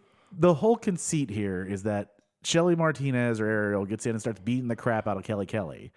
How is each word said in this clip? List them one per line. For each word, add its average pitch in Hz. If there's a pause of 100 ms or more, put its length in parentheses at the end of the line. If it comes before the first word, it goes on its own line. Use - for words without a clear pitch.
(300)
the 170
whole 220
conceit 165
here 98
is 98
that 104 (320)
Shelly 170
Martinez 131
or 107
Ariel 104
gets 107
in 117
and 113
starts 107
beating 120
the 113
crap 113
out 101
of 95
Kelly 101
Kelly, 98